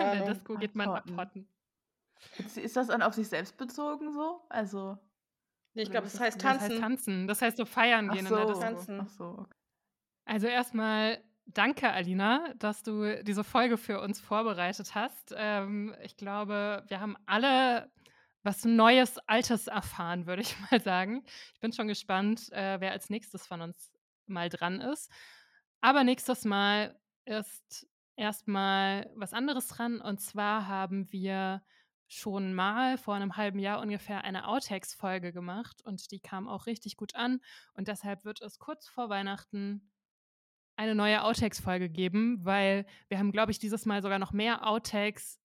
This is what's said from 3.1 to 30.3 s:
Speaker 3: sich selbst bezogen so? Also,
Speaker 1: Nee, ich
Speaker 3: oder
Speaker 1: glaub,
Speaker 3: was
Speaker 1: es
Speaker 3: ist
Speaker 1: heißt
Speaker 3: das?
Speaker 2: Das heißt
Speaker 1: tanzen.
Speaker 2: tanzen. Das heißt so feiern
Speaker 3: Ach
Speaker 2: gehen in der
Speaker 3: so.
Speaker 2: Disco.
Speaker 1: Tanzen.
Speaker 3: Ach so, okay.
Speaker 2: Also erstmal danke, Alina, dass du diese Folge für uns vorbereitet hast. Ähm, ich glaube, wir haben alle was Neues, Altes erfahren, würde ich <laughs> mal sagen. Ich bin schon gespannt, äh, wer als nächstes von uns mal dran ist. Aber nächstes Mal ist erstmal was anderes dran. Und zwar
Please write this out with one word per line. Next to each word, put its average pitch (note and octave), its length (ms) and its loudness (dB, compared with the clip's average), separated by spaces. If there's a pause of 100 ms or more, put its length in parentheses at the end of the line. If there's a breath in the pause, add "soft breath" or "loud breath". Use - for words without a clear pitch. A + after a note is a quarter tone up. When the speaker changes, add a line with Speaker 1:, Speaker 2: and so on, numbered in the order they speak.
Speaker 3:
sich A3 140 -2
selbst F3 300 -4
bezogen D4 560 -6
so? D#4+ 360 -4
Also, G3 480 -6 (760)
Speaker 1:
Nee, A3 100 -4
ich G3+ 60 -6
Speaker 3:
oder A3+ 120 0
Speaker 1:
glaub, F#3+ 40 -2
Speaker 3:
was G3+ 80 -10
Speaker 1:
es G#3 60 -8
Speaker 3:
ist - 60 -6
Speaker 1:
heißt A3+ 120 0
Speaker 3:
das? F#3 60 -8
Speaker 2:
Das C4+ 100 6
heißt C4+ 160 0
Speaker 1:
tanzen. A3+ 120 0
Speaker 2:
tanzen. G#3 460 -2
Das G#3 140 -2
heißt A#3+ 160 2
so A#3 80 -2
feiern A3+ 440 4
Speaker 3:
Ach G3+ 60 0
Speaker 2:
gehen F#3+ 100 -2
in A3+ 80 2
der G#3+ 100 6
Speaker 3:
so. A3 40 4
Speaker 2:
Disco. G3+ 140 0
Speaker 1:
Tanzen. G3 400 -4
Speaker 3:
Ach G3+ 80 -8
so, - 160 -14 (140)
okay. - 160 -16 (680)
Speaker 2:
Also A3 240 0
erstmal A3 760 0 (240)
danke, A#3+ 460 2
Alina, G3 680 2
dass G#3 240 -2
du G#3+ 420 -2
diese G#3 200 -2
Folge A#3 340 4
für G#3 240 -6
uns - 180 -4
vorbereitet G3+ 760 -2
hast. - 420 -6
Ähm, G#3 640 -2
ich - 160 -14
glaube, G3+ 680 -2
wir F#3+ 120 -6
haben G#3 160 -4 (120)
alle B3+ 640 4 (500 soft breath)
was G3+ 240 -2
Neues, A#3 640 8
Altes A3+ 400 2
erfahren, F3+ 580 -4
würde F3+ 160 -2
ich - 160 -4
<laughs> G3 140 -12
mal A#3+ 100 8
sagen. G3 420 0 (300 loud breath)
Ich - 60 -20
bin A3+ 140 -2
schon A3 140 -2
gespannt, G3+ 680 0
äh, G3 260 -2
wer F#3+ 140 -2
als G#3 160 -8
nächstes G#3 360 -8
von E3+ 160 -10
uns E3+ 300 -12 (360)
mal F3 220 -4
dran F3 320 -2
ist. C#4+ 300 -4 (680 loud breath)
Aber C4+ 220 8
nächstes B3+ 420 2
Mal G3+ 520 2 (280)
ist - 600 -8 (300)
erstmal G3 960 0
was G3+ 200 -8
anderes C4 340 0
dran. A#3 340 -4
Und G3+ 200 -4
zwar G#3 460 0